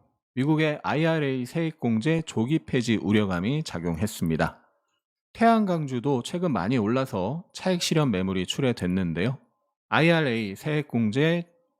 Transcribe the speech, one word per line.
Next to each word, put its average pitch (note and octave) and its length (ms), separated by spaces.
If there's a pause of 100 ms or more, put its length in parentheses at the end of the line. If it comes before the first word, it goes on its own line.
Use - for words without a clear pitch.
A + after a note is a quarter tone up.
(360)
미국의 D3+ 480
아이알에이 C#3 640
세액공제 D#3 800
조기 C3 320
폐지 A#2 380
우려감이 G2+ 640
작용했습니다. E2 960 (720)
태양광주도 D#3 880
최근 F3 300
많이 G#2+ 260
올라서 A#2+ 680 (100)
차익 F3+ 280
실현 D3+ 300
매물이 F#2+ 340
출회됐는데요. F#2+ 920 (500)
아이알에이 B2 640
세액공제 D3+ 920 (300)